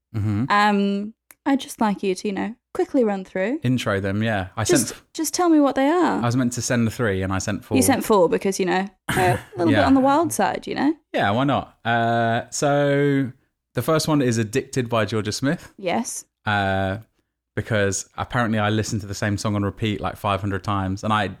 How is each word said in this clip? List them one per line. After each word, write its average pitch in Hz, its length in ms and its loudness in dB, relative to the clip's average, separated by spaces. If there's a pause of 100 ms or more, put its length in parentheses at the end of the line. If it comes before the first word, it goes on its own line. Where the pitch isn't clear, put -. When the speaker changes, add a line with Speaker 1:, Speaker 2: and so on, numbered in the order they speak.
(160)
Speaker 1:
Mm-hmm. 107 340 0
Speaker 2:
Um, 208 640 2 (320)
I'd 277 140 2
just - 220 -8
like 202 220 0
you 190 120 0
to, - 120 -8
you 202 60 -2
know, 196 220 -6 (180)
quickly 294 300 0
run 196 220 0
through. 208 380 -2
Speaker 1:
Intro 120 360 0
them, 98 240 -2
yeah. 101 320 -2
I 113 80 -2
Speaker 2:
Just, 339 260 2
Speaker 1:
sent - 120 -16 (120)
Speaker 2:
just 311 200 -4
tell 359 160 2
me 311 100 6
what 269 160 2
they 269 140 2
are. 320 320 2
Speaker 1:
I - 40 0
was 117 120 0
meant 123 160 0
to 120 80 -6
send 117 320 0
three 98 300 -2
and 95 100 -2
I 95 60 0
sent 98 260 -6
four. - 100 -2
Speaker 2:
You 131 60 4
sent 220 240 2
four 185 240 4
because, 190 300 0
you 190 80 0
know, 185 200 0 (120)
Speaker 1:
<laughs> - 100 -10
Speaker 2:
a 185 300 2 (180)
little 339 160 2
Speaker 1:
Yeah. - 60 4
Speaker 2:
bit - 60 4
on 269 100 6
the 269 60 4
wild 285 300 2
side, - 360 -2
you - 80 -8
know? 294 180 0 (200)
Speaker 1:
Yeah, 147 180 0
why 117 140 0
not? 123 380 -2
Uh, 117 680 2
so 143 800 0 (420)
the - 80 -4
first 156 260 0
one 151 140 2
is 123 160 2
Addicted 117 500 -2
by 113 180 0
Georgia 104 260 -2
Smith. 143 460 -4
Speaker 2:
Yes. - 480 -6 (200)
Speaker 1:
Uh, 95 520 0 (580)
because 101 520 -2 (100)
apparently 110 420 -2
I 104 100 2
listened 107 320 -2
to 101 60 -12
the 98 80 -8
same 104 240 -2
song 107 160 -2
on 101 80 0
repeat, 101 360 -2
like, - 180 -6
five 98 240 -2
hundred 98 220 -4
times. 98 400 -4
And 110 80 -2
I, 104 280 0